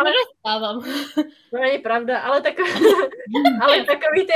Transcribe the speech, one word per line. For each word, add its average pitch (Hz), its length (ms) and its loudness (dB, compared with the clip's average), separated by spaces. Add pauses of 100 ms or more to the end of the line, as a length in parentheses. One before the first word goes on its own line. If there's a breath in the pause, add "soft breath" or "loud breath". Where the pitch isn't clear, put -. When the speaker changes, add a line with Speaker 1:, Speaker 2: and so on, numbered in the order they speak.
Speaker 1:
ale 294 100 2
Speaker 2:
nedostávám. 220 720 -4
<laughs> 285 680 -8
Speaker 1:
To 240 80 -6
není 262 200 0
pravda, 233 420 -2
ale 269 220 0
tako-, 302 220 -2
<laughs> 285 960 2
ale 285 220 4
takový 311 420 0
ty, 339 100 -4